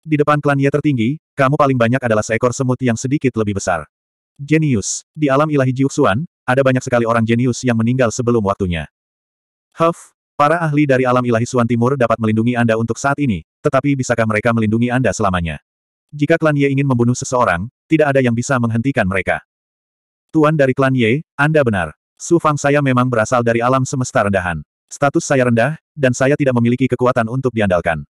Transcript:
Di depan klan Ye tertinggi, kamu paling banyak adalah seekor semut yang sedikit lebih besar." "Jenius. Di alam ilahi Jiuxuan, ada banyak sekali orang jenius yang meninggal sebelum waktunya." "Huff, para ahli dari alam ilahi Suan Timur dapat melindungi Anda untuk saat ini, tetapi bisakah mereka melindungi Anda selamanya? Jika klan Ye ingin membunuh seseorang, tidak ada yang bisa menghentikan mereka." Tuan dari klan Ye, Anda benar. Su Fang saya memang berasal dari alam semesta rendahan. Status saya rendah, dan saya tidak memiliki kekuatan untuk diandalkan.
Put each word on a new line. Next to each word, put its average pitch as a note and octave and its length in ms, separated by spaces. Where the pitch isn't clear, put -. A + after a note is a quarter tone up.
Di D#3 160
depan D3 240
klan C#3+ 160
Ye C#3 140
tertinggi, C#3+ 500
kamu C#3+ 220
paling C3+ 180
banyak A#2+ 240
adalah A2 240
seekor A#2+ 320
semut B2+ 240
yang A#2+ 160
sedikit C3+ 400
lebih G2+ 240
besar." E2 240
"Jenius. C#3+ 720
Di D3+ 160
alam C#3 220
ilahi C3 240
Jiuxuan, C3+ 500
ada C3 180
banyak B2+ 160
sekali A#2+ 240
orang A#2 160
jenius A#2 400
yang B2 160
meninggal A#2+ 320
sebelum A#2 320
waktunya." F#2 480
"Huff, - 400
para D3+ 240
ahli D3+ 320
dari C3 160
alam B2 160
ilahi A#2+ 240
Suan A#2+ 240
Timur A#2+ 240
dapat A2+ 240
melindungi A2+ 400
Anda A#2 240
untuk A#2 160
saat C#3 240
ini, G#2 240
tetapi C#3+ 320
bisakah A#2+ 320
mereka G#2+ 320
melindungi A2+ 320
Anda B2 240
selamanya? F2 480
Jika D3+ 320
klan D#3 160
Ye C#3+ 160
ingin C#3 160
membunuh A#2+ 240
seseorang, A2+ 560
tidak D#3 320
ada C3 80
yang A#2+ 80
bisa B2 240
menghentikan A#2 480
mereka." F#2 400
Tuan D#3 240
dari C3 160
klan C3 240
Ye, B2 240
Anda D3+ 240
benar. F#2+ 320
Su - 240
Fang D3+ 160
saya C#3+ 240
memang B2+ 240
berasal A#2+ 400
dari A#2 160
alam C3 240
semesta B2+ 400
rendahan. F2+ 400
Status C#3+ 360
saya C3 200
rendah, B2 320
dan C3 200
saya C3+ 240
tidak C3 200
memiliki A#2+ 320
kekuatan B2 400
untuk B2+ 240
diandalkan. F2 480